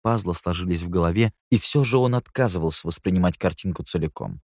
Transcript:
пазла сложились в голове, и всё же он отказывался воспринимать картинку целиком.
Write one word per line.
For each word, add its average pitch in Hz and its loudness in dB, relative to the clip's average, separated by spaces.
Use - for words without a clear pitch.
пазла 107 0
сложились 87 -2
в 87 -8
голове, 90 2
и 117 6
всё - 2
же 123 2
он 123 2
отказывался 90 -2
воспринимать 92 0
картинку 92 -4
целиком. 78 -6